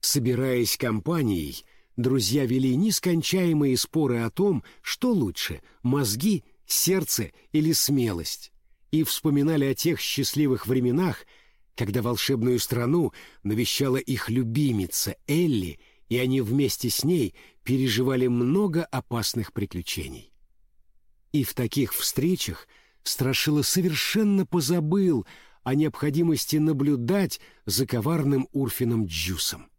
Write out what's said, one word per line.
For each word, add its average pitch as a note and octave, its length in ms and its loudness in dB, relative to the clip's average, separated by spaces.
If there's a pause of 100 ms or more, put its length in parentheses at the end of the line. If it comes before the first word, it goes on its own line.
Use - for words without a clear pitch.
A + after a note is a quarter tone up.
Собираясь B2 760 0
компанией, A2 880 -2 (320)
друзья B2+ 500 2
вели B2+ 300 2
нескончаемые E3+ 1000 2
споры B2 440 0
о A2+ 100 -2
том, F#3 320 0 (180)
что - 300 -2
лучше – G#2+ 520 -2 (200)
мозги, C3+ 640 0 (200)
сердце E3 680 -2 (180)
или D#3 220 2
смелость, A#2 800 -2 (400)
и D#3 100 2
вспоминали C#3+ 640 2
о C3+ 100 0
тех D#3+ 240 -2
счастливых C#3 680 0
временах, B2+ 580 0 (480)
когда G#2+ 280 -2
волшебную A#2+ 580 0
страну B2+ 520 0 (300)
навещала A#2+ 540 0
их C3 340 -4
любимица A#2 840 0 (100)
Элли, C#3 540 0 (280)
и A#2 100 -2
они C3 220 0
вместе B2+ 480 0
с - 140 -4
ней C#3+ 320 0 (300)
переживали B2+ 640 2
много D#3 560 2
опасных A#2 680 -4
приключений. - 800 -8 (1000)
И C#3+ 100 2
в - 100 -4
таких B2 400 -2
встречах - 760 -2 (340)
Страшила C3+ 600 0
совершенно F#3+ 840 2
позабыл E3+ 800 2 (360)
о B2+ 120 -2
необходимости D3+ 840 0
наблюдать D3+ 840 0 (240)
за G#2 220 0
коварным C3+ 680 0
Урфином A#2 540 0
Джусом. E2 640 -6 (100)